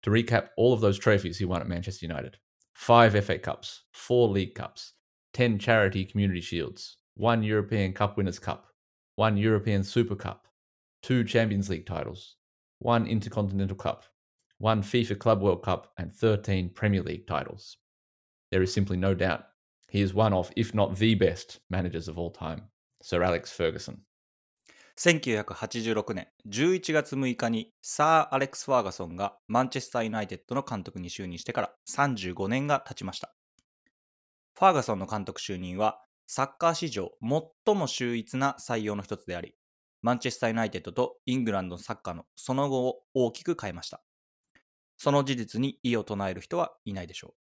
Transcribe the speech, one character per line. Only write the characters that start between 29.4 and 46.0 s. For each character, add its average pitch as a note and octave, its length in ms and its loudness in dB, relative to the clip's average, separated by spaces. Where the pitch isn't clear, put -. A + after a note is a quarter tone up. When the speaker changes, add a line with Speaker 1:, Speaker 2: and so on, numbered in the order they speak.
Speaker 2:
マ A#2 160 2
ン B2+ 60 -2
チ C3 100 -4
ェ - 20 -6
ス - 80 -10
タ B2 100 -2
ー・ A#2 40 0
ユ A2+ 80 -2
ナ A2 100 -2
イ G2+ 60 -4
テ - 80 -10
ッ - 100 -16
ド - 80 -8
の C3+ 100 -2
監 G2 200 -8
督 F#2 160 -12
に F2+ 100 -10
就 - 160 -10
任 F2 140 -8
し - 40 -14
て - 100 -8
か A2+ 80 -2
ら F#2+ 100 -4
三 C#3+ 300 0
十 F#2 200 -6
五 F#2+ 120 -2
年 C3+ 200 -2
が D3 180 0
経 - 80 -14
ち - 100 -12
ま F#2 100 -8
し - 60 -12
た。 - 140 -14
フ F#3+ 60 6
ァ F#3+ 60 10
ー - 20 2
ガ C#3 100 2
ソ A2 120 -2
ン F#2+ 40 -6
の F#2+ 80 -6
監 G2+ 180 -6
督 - 160 -12
就 G2 140 -8
任 F2+ 220 -8
は G#2+ 240 0
サ - 160 -4
ッ C3+ 160 -6
カ E3+ 120 2
ー - 40 -2
史 D#3+ 140 -6
上 G#2 240 -6
最 G#3+ 80 4
も F3+ 140 0
秀 A#2+ 300 -2
逸 A2+ 200 -6
な C3+ 220 -2
採 A2+ 240 -4
用 G#2 120 -2
の G2+ 60 -6
一 G2 160 -8
つ - 80 -18
で F2 120 -6
あ E2+ 40 -8
り、 - 140 -16
マ A#2+ 120 2
ン A#2+ 40 -6
チ - 80 -4
ェ B2 40 -2
ス - 80 -10
タ B2 80 0
ー・ - 20 2
ユ A2+ 60 -2
ナ A2+ 100 0
イ G2+ 60 -4
テ F2+ 80 -6
ッ - 40 -12
ド - 80 -12
と B2+ 240 -2
イ B2+ 100 0
ン B2+ 100 0
グ A2 80 0
ラ F#2+ 80 0
ン F#2 80 -6
ド F2 80 -8
の - 40 -14
サ - 120 -10
ッ - 100 -12
カ F#2 80 -8
ー - 20 -8
の E2 120 -12
そ - 180 -6
の C#3 160 0
後 B2+ 160 0
を B2+ 140 -4
大 B2 160 2
き - 120 -16
く E3+ 160 -2
変 G2+ 120 -6
え - 20 -10
ま E2+ 80 -12
し - 80 -12
た。 - 140 -18
そ - 140 0
の C#3+ 120 4
事 C3+ 140 0
実 A2+ 240 -4
に C3+ 200 -2
異 A#2+ 140 0
を G#2+ 80 0